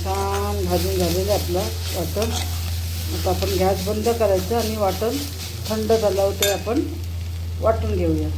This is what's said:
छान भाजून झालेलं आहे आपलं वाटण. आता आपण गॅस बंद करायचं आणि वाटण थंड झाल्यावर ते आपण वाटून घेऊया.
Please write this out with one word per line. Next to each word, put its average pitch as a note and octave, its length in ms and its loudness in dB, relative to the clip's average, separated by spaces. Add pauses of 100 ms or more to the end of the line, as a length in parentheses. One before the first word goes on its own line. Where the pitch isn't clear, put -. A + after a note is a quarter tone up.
छान G3 600 0
भाजून F3+ 300 2
झालेलं F3+ 360 2
आहे F#3 120 2
आपलं F3 160 0 (360)
वाटण. G3 360 -2 (800)
आता - 200 -2
आपण F#3+ 200 0 (100)
गॅस F#3 280 2
बंद G#3+ 220 0
करायचं G#3+ 480 2
आणि A3 200 0
वाटण G#3 400 0 (520)
थंड G#3+ 220 0
झाल्यावर G3 420 4
ते G3+ 180 0
आपण G3 300 0 (800)
वाटून A3 340 2
घेऊया. D#3+ 320 2 (100)